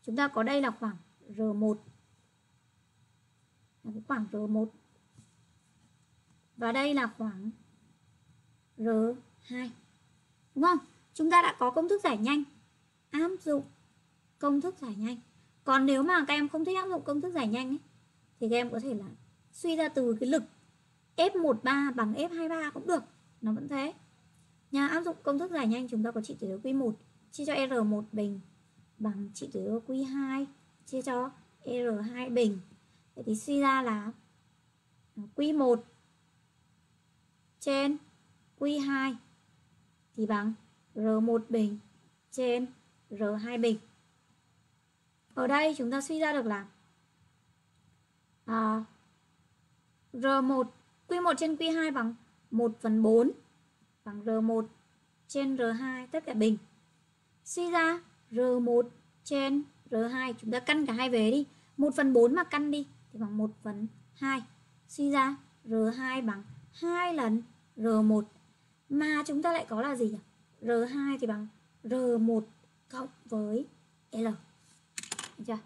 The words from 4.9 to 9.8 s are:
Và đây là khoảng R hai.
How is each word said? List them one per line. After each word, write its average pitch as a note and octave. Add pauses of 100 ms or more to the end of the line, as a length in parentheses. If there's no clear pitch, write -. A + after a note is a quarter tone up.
Và A#3
đây C#4
là C4 (100)
khoảng G#3 (1300)
R A3 (520)
hai. B3 (840)